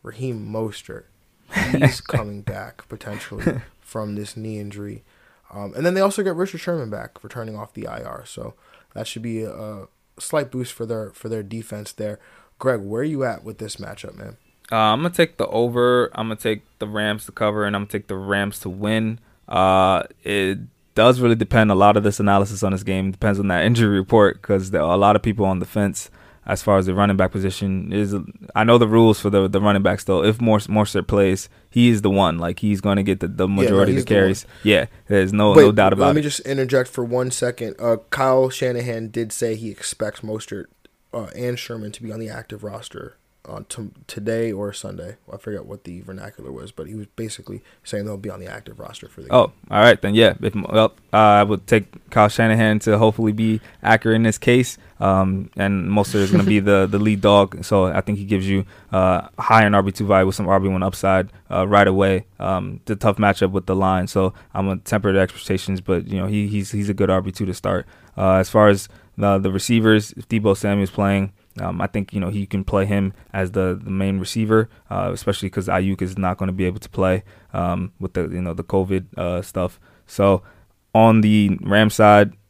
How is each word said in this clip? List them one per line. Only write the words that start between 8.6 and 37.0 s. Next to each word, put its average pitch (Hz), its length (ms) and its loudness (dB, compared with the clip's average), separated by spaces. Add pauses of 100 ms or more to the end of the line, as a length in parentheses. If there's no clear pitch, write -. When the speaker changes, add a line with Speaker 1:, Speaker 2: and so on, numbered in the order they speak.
Speaker 1:
that 117 120 -10
should - 160 -14
be 113 200 -8
a, 107 100 -10
a 107 360 -14 (300)
slight 143 320 -4
boost 127 220 -8
for 117 140 -10
their, 110 240 -8
for - 180 -16
their 110 140 -6
defense 104 500 -12
there. 107 260 -10 (400)
Greg, 123 220 -2
where 104 220 -6
are - 20 -2
you 147 200 -4
at 113 200 -8
with 107 140 -16
this 107 180 -12
matchup, - 400 -16
man? 104 220 -18 (340)
Speaker 2:
Uh, 117 40 -2
I'm 110 260 2
gonna 170 100 -2
take - 240 0
the - 120 -4
over. 120 680 2
I'm 110 140 -6
gonna 110 80 -6
take 107 260 -4 (160)
the 107 100 -6
Rams 104 380 -4
to - 60 -20
cover, 107 340 -2
and 101 100 -2
I'm 101 60 -4
gonna 101 100 -10
take 104 140 -8
the 98 100 -8
Rams 98 440 -4
to 95 100 -10
win. 110 480 -4 (300)
Uh, 95 560 2 (200)
it 98 360 -2 (340)
does 123 260 4
really 117 140 4
depend. 110 360 2
A 98 40 4
lot 104 220 6
of 104 80 0
this 101 160 0
analysis 98 420 0
on 98 100 -2
this 95 120 -6
game 95 260 -2
depends 98 280 -2
on 101 100 -2
that 87 180 0
injury 110 320 4
report 101 420 4
'cause 95 300 -2
there 92 120 0
are 85 120 2
a - 20 2
lot 101 200 6
of 104 60 0
people 104 220 -2
on 95 140 0
the 92 80 -6
fence, - 420 -4 (420)
as 92 140 -4
far 98 140 4
as 92 80 2
the 92 80 -2
running 101 220 2
back 92 140 2
position 95 600 -4
is, 101 200 -2 (440)
I 110 80 2
know 117 120 8
the 117 120 6
rules 113 320 6
for 101 100 0
the, 98 160 4
the 95 140 0
running 101 240 2
backs 92 180 0
though. 90 220 0
If 110 160 2
Mor-, 113 180 2
Mostert 101 480 -2
plays, 98 420 2 (220)
he 120 200 4
is 107 120 2
the 104 80 2
one. 92 280 2
Like, 85 200 -6
he's 104 220 -2
gonna 98 240 0
get 95 160 0
the, 87 80 -6
the - 180 -2
Speaker 1:
Yeah, 98 80 -2
no, 98 80 2
Speaker 2:
majority 98 300 2
Speaker 1:
he's 131 100 0
Speaker 2:
of - 60 -6
the 110 60 2
Speaker 1:
the 101 40 4
one. 98 60 6
Speaker 2:
carries. 95 220 0 (180)
Yeah, 98 220 4 (200)
there's 98 260 2
no, 104 200 4
Speaker 1:
Wait, 151 100 10
Speaker 2:
no 127 80 8
doubt 101 220 4
about 95 140 2
Speaker 1:
let 92 100 4
me 151 60 0
Speaker 2:
it. - 20 -4
Speaker 1:
just 143 160 -6
interject 131 500 -2
for 127 140 -6